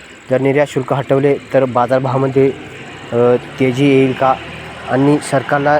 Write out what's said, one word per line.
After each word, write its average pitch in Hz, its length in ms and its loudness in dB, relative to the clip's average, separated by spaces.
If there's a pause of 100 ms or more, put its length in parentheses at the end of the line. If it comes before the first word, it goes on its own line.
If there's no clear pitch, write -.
(300)
जर 127 100 2
निर्यात 135 260 2
शुल्क 135 260 -4
हटवले 139 440 2 (180)
तर 131 100 4
बाजारभावामध्ये, 131 880 0 (600)
अ, 120 40 -2 (440)
तेजी 131 280 2
येईल 135 240 4
का 131 220 2 (560)
आणि 139 280 2 (120)
सरकारला 143 500 0